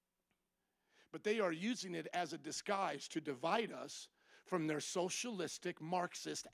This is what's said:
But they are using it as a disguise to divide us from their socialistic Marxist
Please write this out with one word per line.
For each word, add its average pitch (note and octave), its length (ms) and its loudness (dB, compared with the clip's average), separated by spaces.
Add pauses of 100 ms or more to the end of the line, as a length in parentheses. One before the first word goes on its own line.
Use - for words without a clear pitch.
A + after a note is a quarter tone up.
(1120)
But E3 120 -10
they A3 160 4
are F#3+ 120 6
using F#3 440 0
it D#3+ 180 -4
as E3+ 200 0
a E3 40 -6
disguise D#3 720 0
to D#3+ 120 -2
divide D#3+ 500 2
us - 380 -10 (340)
from E3 240 2
their D3+ 140 2
socialistic F3+ 1000 -2
Marxist E3 760 -2